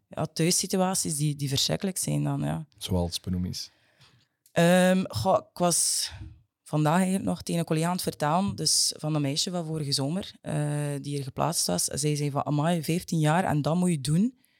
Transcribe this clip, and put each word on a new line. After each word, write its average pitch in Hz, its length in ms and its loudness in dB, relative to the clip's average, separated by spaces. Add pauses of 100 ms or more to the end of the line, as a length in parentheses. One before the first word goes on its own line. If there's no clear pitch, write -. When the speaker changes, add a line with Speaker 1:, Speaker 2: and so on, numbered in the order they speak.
Speaker 1:
ja, - 180 -6
thuissituaties 185 880 0
die, 147 200 0
die 143 120 -4
verschrikkelijk 160 500 -2
zijn 147 260 0
dan, 143 160 -2
ja. 151 260 -4 (120)
Speaker 2:
Zoals, 87 420 -2
benoem 90 240 -2
eens. - 260 -8 (840)
Speaker 1:
Ehm, 180 560 4
goh, - 300 2 (140)
ik - 60 -20
was - 520 0 (520)
vandaag 151 340 0
eigenlijk 185 280 0
nog - 180 -4
tegen 170 180 -2
een 165 60 -2
collega 160 200 0
aan 175 60 0
het 180 100 -4
vertellen, 160 540 0
dus - 420 2
van 156 140 -2
dat 151 100 2
meisje 143 280 -2
van 175 160 -4
vorige 156 260 -4
zomer, 143 480 -2
eh, - 140 -6 (460)
die 143 180 -6
er 139 60 -6
geplaatst 143 420 -2
was. 180 180 0
Zij 147 320 0
zei 143 140 0
van, 139 160 -2
"Amai, 151 380 2
vijftien 170 340 0
jaar 156 260 4
en 147 180 2
dat 147 140 0
moet 180 140 2
je 156 100 0
doen." 151 220 2 (380)